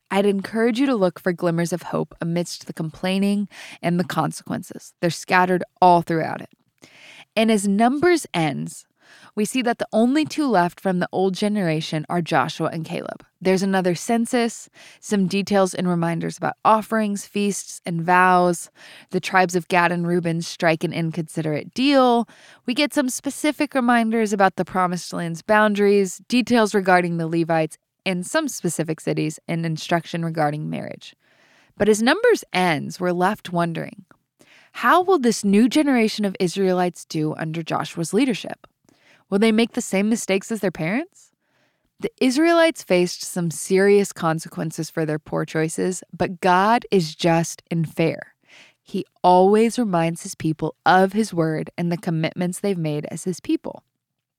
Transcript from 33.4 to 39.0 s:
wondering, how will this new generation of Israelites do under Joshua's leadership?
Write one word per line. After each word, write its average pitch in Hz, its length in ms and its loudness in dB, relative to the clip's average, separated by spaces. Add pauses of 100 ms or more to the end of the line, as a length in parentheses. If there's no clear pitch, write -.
wondering, 165 520 -4 (680)
how 311 300 2
will 359 160 4
this 240 260 0
new 208 240 6
generation 240 560 2
of 190 140 -4
Israelites 180 640 0
do 156 300 -4
under 160 260 -6
Joshua's 156 540 -4
leadership? 247 500 -2 (640)